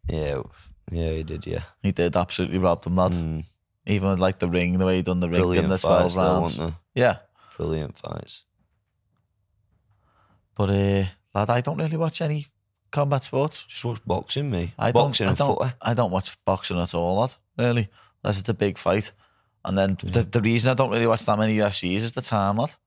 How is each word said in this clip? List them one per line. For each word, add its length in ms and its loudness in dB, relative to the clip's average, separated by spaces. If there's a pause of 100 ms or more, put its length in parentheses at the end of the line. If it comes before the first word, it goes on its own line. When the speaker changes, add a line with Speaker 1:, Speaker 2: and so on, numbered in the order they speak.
Speaker 1:
Yeah, 340 -4 (500)
yeah, 180 -2
he 140 -4
did, 200 -10
yeah. 180 -6 (200)
Speaker 2:
He 80 0
did 260 0
absolutely 420 0
rob 260 2
them, 120 -2
lad. 160 2
Speaker 1:
Mm. 320 -4 (420)
Speaker 2:
Even 240 2
with, 100 0
like, 180 2
the 100 0
ring, 300 2
the 80 2
way 100 2
he 60 0
done 160 0
the 100 0
ring, 120 2
Speaker 1:
Brilliant 240 4
Speaker 2:
and 100 2
the 40 -2
twelve 240 4
Speaker 1:
fights, 120 0
though, 80 2
Speaker 2:
rounds. 360 2
Speaker 1:
weren't 160 -4 (200)
they? 80 -2
Speaker 2:
Yeah. 140 4 (400)
Speaker 1:
Brilliant 420 -4
fights. 460 -12 (2000)
Speaker 2:
But, 160 0
uh, 340 2 (300)
lad, 160 0
I 100 2
don't 180 -4
really 180 -2
watch 240 -4
any 260 -4 (440)
combat 320 0
sports. 440 -4
Speaker 1:
Just 180 -14
watch 220 -4
boxing, 440 -2
me. 280 -4
Speaker 2:
I 140 0
don't, 160 6
Speaker 1:
Boxing 180 0
Speaker 2:
I 40 2
Speaker 1:
and 80 0
Speaker 2:
don't, 200 2
Speaker 1:
footy. 220 -2
Speaker 2:
I 140 0
don't 160 2
watch 340 -2
boxing 360 0
at 140 -2
all, 260 0
lad, 140 -2 (220)
really. 320 0 (340)
Unless 180 0
it's 80 -6
a 60 0
big 240 -2
fight. 340 0 (520)
And 120 -2
then 260 2
the, 180 0
Speaker 1:
Yeah. 100 0
Speaker 2:
the 100 2
reason 300 2
I 40 2
don't 160 2
really 160 2
watch 180 2
that 140 2
many 160 2
U 100 4
F 100 0
Cs 300 -2
is 80 -4
the 100 -6
time, 340 0
lad. 180 -4 (120)